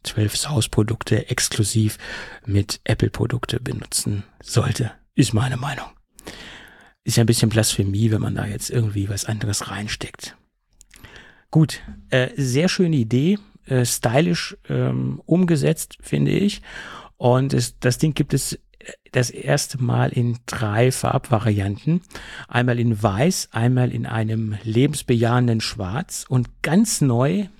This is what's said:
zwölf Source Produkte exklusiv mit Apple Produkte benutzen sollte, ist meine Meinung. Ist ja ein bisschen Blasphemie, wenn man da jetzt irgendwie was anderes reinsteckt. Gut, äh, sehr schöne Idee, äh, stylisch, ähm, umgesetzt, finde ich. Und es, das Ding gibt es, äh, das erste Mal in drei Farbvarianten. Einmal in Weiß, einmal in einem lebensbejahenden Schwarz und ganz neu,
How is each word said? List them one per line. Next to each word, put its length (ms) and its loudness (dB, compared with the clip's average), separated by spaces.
zwölf 340 -2
Source 320 -2
Produkte 600 0
exklusiv 680 0
mit 380 0
Apple 260 2
Produkte 500 -2
benutzen 640 -4
sollte, 500 0
ist 180 4
meine 240 0
Meinung. 300 -8
Ist 140 0
ja 60 6
ein 40 6
bisschen 220 4
Blasphemie, 640 2
wenn 100 0
man 140 -2
da 100 -2
jetzt 240 -8
irgendwie 400 -2
was 160 -6
anderes 440 -4
reinsteckt. 680 -10
Gut, 300 2
äh, 260 2
sehr 340 2
schöne 260 2
Idee, 440 2
äh, 200 2
stylisch, 720 0
ähm, 560 -2
umgesetzt, 760 2
finde 300 0
ich. 300 0
Und 360 2
es, 260 -2
das 180 0
Ding 160 2
gibt 200 0
es, 200 -2
äh, 40 -10
das 180 2
erste 520 -2
Mal 300 2
in 340 0
drei 460 2
Farbvarianten. 1120 0
Einmal 320 2
in 240 0
Weiß, 480 2
einmal 400 2
in 140 -4
einem 580 -2
lebensbejahenden 1000 2
Schwarz 640 -6
und 360 -2
ganz 380 2
neu, 460 2